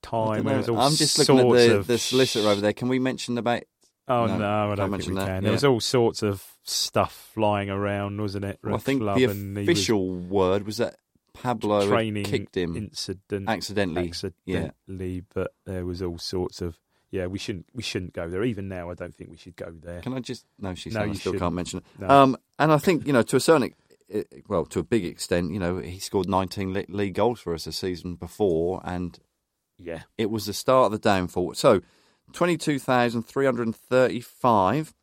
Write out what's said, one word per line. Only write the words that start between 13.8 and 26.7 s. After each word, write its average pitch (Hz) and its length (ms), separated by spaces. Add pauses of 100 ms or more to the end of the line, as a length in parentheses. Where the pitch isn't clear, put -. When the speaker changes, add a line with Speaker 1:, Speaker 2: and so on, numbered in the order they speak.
Speaker 2:
accidentally, 87 260 (120)
Speaker 1:
Yeah. 92 760 (140)
Speaker 2:
but 92 180 (120)
there 92 200
was 90 180
all 87 160
sorts - 420
of, 87 180 (320)
yeah, 92 160
we 95 120
shouldn't, 95 360
we 120 80
shouldn't 92 320
go 85 140
there. 92 140
Even 101 260
now, 90 220
I 90 40
don't 87 200
think 85 160
we 85 60
should 90 200
go 90 140
there. 85 300
Speaker 1:
Can 123 140
I 131 60
just, 120 240 (140)
no, 95 160
she - 160
Speaker 2:
No, 104 40
Speaker 1:
said 107 80
I - 40
Speaker 2:
you 98 80
Speaker 1:
still 92 180
Speaker 2:
shouldn't. 92 100
Speaker 1:
can't 87 120
mention 87 260
it. - 40 (160)
Speaker 2:
No. 95 80
Speaker 1:
Um, 135 280 (220)
and 156 140
I 151 60
think, 165 280
you 143 60
know, 120 100
to - 140
a 127 40
certain 151 240
ex-, - 120 (340)
eh, 98 120 (260)
well, 87 180
to - 140
a - 20
big 98 220
extent, 87 480
you 104 60
know, 90 200
he 85 200
scored 95 300
nineteen 95 440